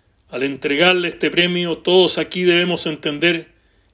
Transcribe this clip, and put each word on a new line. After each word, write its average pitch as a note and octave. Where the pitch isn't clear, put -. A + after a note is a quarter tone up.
Al C3
entregarle D3+
este D#3
premio, F3
todos F3+
aquí F3+
debemos F3
entender D#3